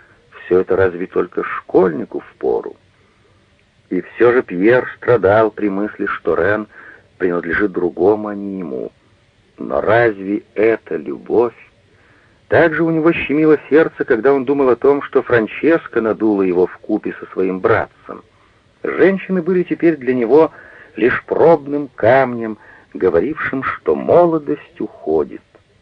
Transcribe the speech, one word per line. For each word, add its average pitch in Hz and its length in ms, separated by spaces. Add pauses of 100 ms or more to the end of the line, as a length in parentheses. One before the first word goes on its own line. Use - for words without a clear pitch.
(300)
Всё - 300
это 92 140
разве 90 320
только 90 380
школьнику 147 760
впору? - 540 (1160)
И 90 100
всё 120 320
же 123 100
Пьер 110 540
страдал 107 560
при 104 160
мысли, 101 380
что - 280
Рен 104 320 (520)
принадлежит 87 520
другому, 90 580
а 104 60
не 101 240
ему. 65 320 (680)
Но 65 240
разве 104 600 (120)
это 107 420
любовь? 78 580 (920)
Также 156 340
у 165 80
него 160 220
щемило 156 560
сердце, 151 360
когда 123 280
он 135 140
думал 139 240
о 117 60
том, 143 260
что - 200
Франческа 123 760
надула 104 420
его 90 240
вкупе - 540
со - 60
своим 95 340
братцем. 95 640 (580)
Женщины 185 600
были 180 200
теперь 160 340
для 127 180
него 127 360 (460)
лишь 120 280
пробным 143 720
камнем, 117 640 (360)
говорившим, 107 680
что - 320
молодость 147 840
уходит. - 600 (400)